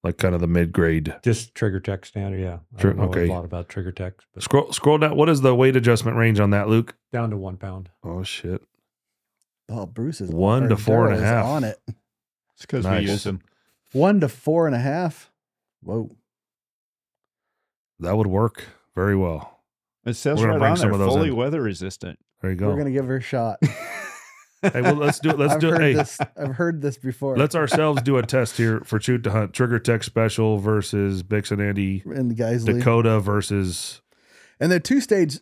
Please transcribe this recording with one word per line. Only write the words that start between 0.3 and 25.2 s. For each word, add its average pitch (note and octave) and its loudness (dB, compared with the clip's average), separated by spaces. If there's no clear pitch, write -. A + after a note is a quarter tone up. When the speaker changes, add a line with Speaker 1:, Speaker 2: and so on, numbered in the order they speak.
Speaker 1:
of E2+ 0
the F2 0
mid-grade. E2 0
Speaker 2:
Just - -2
Trigger G2 -2
Tech F#2+ -8
standard, G2 -8
yeah. F2 -6
I F#2+ -2
Speaker 1:
Tri-, G2 6
Speaker 2:
don't F2+ -2
know - 2
Speaker 1:
okay. E2+ 0
Speaker 2:
a F2 2
lot F2 -6
about E2+ -10
Trigger F#2 -8
Tech, F#2 -10
but - -12
Speaker 1:
Scroll, - 2
scroll D3+ 2
down. D3+ 0
What D3+ 4
is D3 2
the C3 4
weight C3 4
adjustment A#2 2
range A2+ 4
on G2+ 4
that, G2+ 2
Luke? A2+ 0
Speaker 2:
down A#2 -4
to G#2 -8
one F#2 -10
pound. F#2+ -14
Speaker 1:
Oh, F2+ -8
shit. - -8
Speaker 3:
Oh, G#2+ -8
Bruce A#2 -8
is F#2 -6
Speaker 1:
One G2 2
Speaker 3:
or B2 0
Speaker 1:
to G#2+ 4
four A2 4
and G2+ 2
a F2+ 0
half. A2 2
Speaker 3:
Daryl - -2
is B2+ -2
on D3 0
it. A2 -6
Speaker 4:
It's - -20
'cause B2 -4
Speaker 1:
Nice. F#2+ 2
Speaker 4:
we G2 0
use G2+ -2
them. F#2+ -6
Speaker 3:
One F#3 4
to C#3+ 2
four E3 0
and C3+ 0
a A#2 0
half. D3+ -4
Whoa. G#2+ -6
Speaker 1:
That F2 0
would G#2+ 2
work G2+ 0
very G2 2
well. F2 -4
Speaker 4:
It A#2 -4
says D3 0
Speaker 1:
We're A2+ 2
gonna G#2+ 4
Speaker 4:
right D3+ 0
Speaker 1:
bring C3+ 4
Speaker 4:
on E3+ 2
Speaker 1:
some - 2
Speaker 4:
there, - 2
Speaker 1:
of G3 0
those G3 2
Speaker 4:
"Fully D#3 2
Speaker 1:
in. B2+ -2
Speaker 4:
weather C#3+ -2
resistant." F#2 -8
Speaker 1:
There F#2+ -4
you F2+ -4
go. G2+ 0
Speaker 3:
We're C3 0
gonna C#3+ -2
give C3+ -2
her C3 -4
a B2+ -6
shot. A#2 -6
Speaker 1:
<laughs> D3 2
Hey, D3+ 0
well, D3+ 4
let's C#3+ 0
do D3+ 0